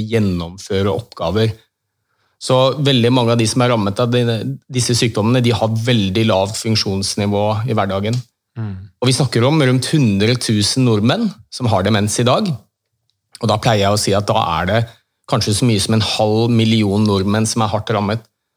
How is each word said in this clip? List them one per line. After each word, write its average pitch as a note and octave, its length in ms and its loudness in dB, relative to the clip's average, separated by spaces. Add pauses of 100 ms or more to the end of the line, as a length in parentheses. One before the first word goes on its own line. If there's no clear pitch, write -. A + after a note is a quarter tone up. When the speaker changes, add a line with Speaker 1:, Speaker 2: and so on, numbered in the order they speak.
Speaker 1:
gjennomføre G2 800 -2
oppgaver. G2 640 -2 (880)
Så - 160 0 (240)
veldig B2+ 320 2
mange A#2+ 240 2
av - 20 2
de A#2 80 2
som B2+ 160 0
er B2 80 2
rammet G2+ 300 0
av B2 100 0
dine, A#2+ 480 -2 (140)
disse B2 240 0
sykdommene, A#2 480 0
de A#2 80 2
har A2 160 0
veldig A2+ 580 0
lavt G2+ 300 0
funksjonsnivå G2+ 920 -2 (220)
i A#2 80 -2
hverdagen. G2+ 400 -2 (420)
Speaker 2:
Mm. G#2+ 180 -8 (260)
Speaker 1:
Og B2 60 0
vi C3 80 2
snakker A#2+ 300 0
om D#3 160 2
rundt B2+ 300 0
hundre A2+ 480 2
tusen A2+ 480 0
nordmenn A#2+ 400 2 (240)
som B2 160 -4
har G2 160 2
demens G#2 360 0
i B2 80 2
dag. F#3+ 200 2 (920)
Og A#2 80 -2
da G#2 120 2
pleier G#2+ 260 2
jeg G2+ 80 2
å G#2 60 0
si F#2+ 160 0
at G2+ 120 0
da G#2+ 120 0 (200)
er F2 60 -2
det G#2 140 0 (500)
kanskje A2+ 240 0
så B2 140 0
mye G#2+ 160 0
som A2 100 0
en G#2+ 220 0
halv A2 340 0
million A2 560 2
nordmenn G2+ 420 0
som A2+ 140 -2
er G#2+ 100 0
hardt G#2+ 220 -4
rammet. G#2 300 -2 (340)